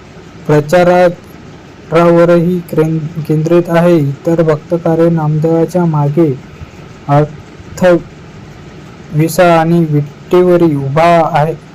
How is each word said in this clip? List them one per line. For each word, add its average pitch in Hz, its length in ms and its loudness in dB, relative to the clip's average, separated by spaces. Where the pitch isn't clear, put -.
प्रचारावरही 170 2000 0
क्रें-, 160 640 -4
केंद्रित 156 460 0
आहे. 170 300 2
इतर 151 440 -2
भक्तकार्य 165 680 -2
नामदेवाच्या 165 760 -2
मागे 151 540 -2
अर्थविसा - 2500 -4
आणि 170 300 0
विटेवरी 170 840 0
उभा 156 560 0
आहे 156 220 -2